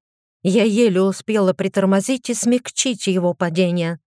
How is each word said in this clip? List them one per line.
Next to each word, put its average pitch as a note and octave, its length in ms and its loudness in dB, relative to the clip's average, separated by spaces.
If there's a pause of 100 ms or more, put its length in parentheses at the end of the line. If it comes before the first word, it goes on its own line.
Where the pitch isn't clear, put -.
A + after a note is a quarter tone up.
(420)
Я F#3+ 220 2
еле G#3+ 360 2
успела G3 520 0
притормозить G3 760 0
и A#3+ 60 -2
смягчить B3 720 -2
его F3+ 280 0
падение. E3+ 720 -2